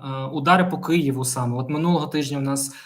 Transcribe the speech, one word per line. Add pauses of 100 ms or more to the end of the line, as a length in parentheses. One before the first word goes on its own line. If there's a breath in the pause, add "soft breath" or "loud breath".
е,
удари
по
Києву
саме?
От
минулого
тижня
в
нас (100)